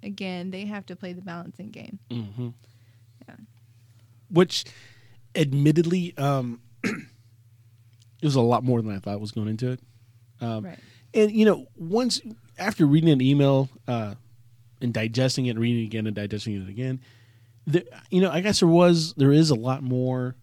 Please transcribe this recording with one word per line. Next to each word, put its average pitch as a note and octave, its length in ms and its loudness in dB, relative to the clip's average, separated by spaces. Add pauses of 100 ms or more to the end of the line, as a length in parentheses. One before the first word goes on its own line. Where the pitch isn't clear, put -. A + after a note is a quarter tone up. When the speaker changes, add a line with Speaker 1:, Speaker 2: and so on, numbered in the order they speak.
Speaker 1:
Again, F#3 480 -10
they F#3+ 140 -12
have G#3 220 -12
to F3+ 80 -14
play F3+ 180 -14
the F3+ 80 -16
balancing F3+ 500 -14
game. - 280 -18 (100)
Speaker 2:
Mm-hmm. A#2 400 -10 (800)
Speaker 1:
Yeah. - 80 -20 (920)
Speaker 2:
Which, F3+ 360 0 (680)
admittedly, D#3+ 840 2
um, C3+ 420 -2 (120)
<clears throat> - 120 -18
it - 100 -4 (1300)
was D3 120 0
a B2+ 60 4
lot A#2 220 2
more B2 180 0
than G#2+ 140 -6
I G2 40 -8
thought G2+ 220 -8
was G#2+ 100 -10
going G#2+ 160 -4
into A2+ 240 -4
it. B2+ 80 -8 (640)
Um, A#2 240 -6
Speaker 1:
Right. F3 140 -16 (340)
Speaker 2:
and, G#3+ 180 4
you A3 140 4
know, D#3 220 2 (100)
once, G#3+ 420 -2 (380)
after F#3 280 0
reading D#3 260 6
an C3 100 4
email, C#3 480 4 (180)
uh, A2 280 -6 (680)
and A#2+ 120 -4
digesting B2 520 -2
it, A#2 120 -4
reading A#2 260 0
it - 20 -4
again, G#2+ 220 -6
and G#2 80 -6
digesting G#2 460 -6
it F#2 60 -12
again, B2+ 320 -8 (640)
the, D#3+ 220 0 (240)
you F3+ 80 4
know, F#3+ 120 4
I D#3+ 100 -2
guess G3+ 180 0
there F3+ 80 6
was, E3+ 460 6
there C#3 180 4
is D#3 180 6
a C#3 60 4
lot C3 280 -4
more B2+ 600 -2